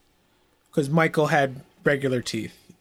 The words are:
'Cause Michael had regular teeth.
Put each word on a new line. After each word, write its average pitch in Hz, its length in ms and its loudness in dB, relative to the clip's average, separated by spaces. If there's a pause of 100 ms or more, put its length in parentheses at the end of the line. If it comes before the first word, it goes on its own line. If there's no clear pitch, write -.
(720)
'Cause 143 160 -2
Michael 160 400 2
had 139 320 0 (240)
regular 131 360 0
teeth. 107 320 -8 (280)